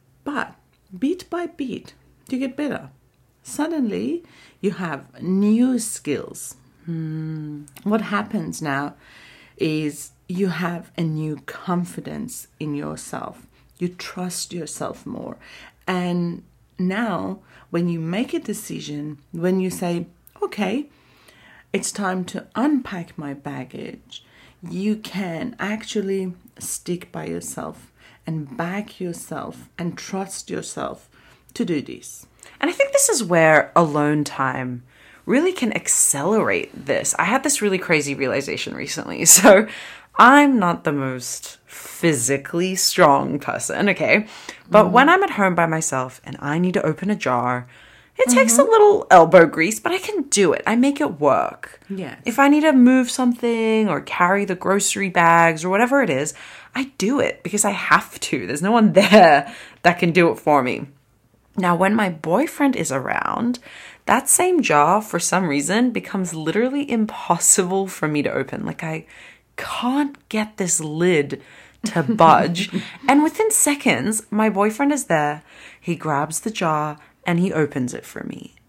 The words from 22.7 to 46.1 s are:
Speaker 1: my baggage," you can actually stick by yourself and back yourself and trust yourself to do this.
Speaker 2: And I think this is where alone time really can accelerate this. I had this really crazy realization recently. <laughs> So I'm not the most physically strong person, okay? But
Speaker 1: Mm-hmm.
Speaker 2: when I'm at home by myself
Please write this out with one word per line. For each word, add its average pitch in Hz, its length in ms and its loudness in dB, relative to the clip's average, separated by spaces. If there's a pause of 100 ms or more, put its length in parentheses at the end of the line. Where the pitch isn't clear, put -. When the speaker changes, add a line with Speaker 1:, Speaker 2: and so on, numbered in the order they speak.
Speaker 1:
my 143 160 -10
baggage," - 880 -14 (380)
you 185 340 -4
can 180 640 -8
actually 196 760 -6 (240)
stick - 540 -10
by 160 140 -10
yourself - 680 -12 (340)
and 156 300 -10
back 185 460 -10
yourself 165 760 -12
and 175 200 -8
trust - 520 -10
yourself - 600 -10 (440)
to 233 120 -4
do 160 160 -2
this. - 440 -16 (360)
Speaker 2:
And 302 80 0
I 359 40 -4
think 554 200 0
this 554 160 2
is 302 140 0
where 160 520 6
alone 151 480 2
time 127 600 -6 (420)
really 302 280 2
can 247 200 -4
accelerate 139 1120 0
this. 135 340 -2
I - 60 4
had 254 180 0
this 294 180 -2
really 196 160 0
crazy 147 380 0
realization - 580 -4
recently. - 520 -8
<laughs> - 160 8
So 214 260 8 (500)
I'm 269 420 8
not 170 240 0
the 160 100 0
most 131 720 -8
physically 156 1080 -2
strong 143 640 4
person, - 500 -4
okay? 180 380 2 (420)
But 202 160 8
Speaker 1:
Mm-hmm. 180 80 -2
Speaker 2:
when 269 160 6
I'm 381 140 4
at 370 80 -2
home 190 240 0
by 170 100 2
myself 151 580 -4